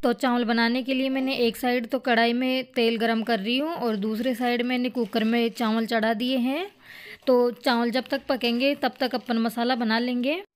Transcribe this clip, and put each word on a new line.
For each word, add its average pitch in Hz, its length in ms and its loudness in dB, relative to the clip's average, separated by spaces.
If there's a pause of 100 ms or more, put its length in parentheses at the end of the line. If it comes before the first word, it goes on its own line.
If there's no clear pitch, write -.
तो 240 120 2
चावल 240 300 2
बनाने 233 380 2
के 262 120 -2
लिए 262 140 0
मैंने 262 300 0
एक 233 180 2
साइड 247 320 0
तो 269 120 -2
कढ़ाई 233 320 2
में 254 320 0 (100)
तेल 233 240 2
गरम 226 240 0
कर 220 180 0
रही 233 180 0
हूँ 302 120 -2
और 233 280 -2
दूसरे 220 360 -2
साइड 240 280 0
मैंने 247 280 0
कुकर 226 340 -2
में 233 260 2
चावल 226 360 0
चढ़ा 226 280 0
दिए 247 240 0
हैं। 269 280 0 (600)
तो 247 240 4
चावल 240 400 0
जब 247 200 -2
तक 277 180 -4
पकेंगे 247 480 0
तब 254 240 -2
तक 254 140 -2
अपन 233 240 -2
मसाला 233 380 0
बना 226 220 0
लेंगे। 247 440 -2 (140)